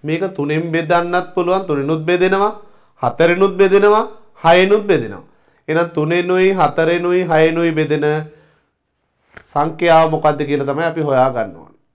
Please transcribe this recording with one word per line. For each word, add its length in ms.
මේක 200
තුනෙන් 360
බෙදන්නත් 600
පුළුවන්, 340
තුනෙනුත් 380
බෙදෙනවා, 480
හතරෙනුත් 560
බෙදෙනවා, 480
හයෙනුත් 440
බෙදෙනවා. 360
එහෙනම් 220
තුනෙනුයි, 640
හතරෙනුයි, 720
හයෙනුයි 480
බෙදෙන 340
සංඛ්‍යාව 680
මොකද්ද 340
කියලා 240
තමයි 160
අපි 160
හොයා 280
ගන්න 260
ඕනේ. 240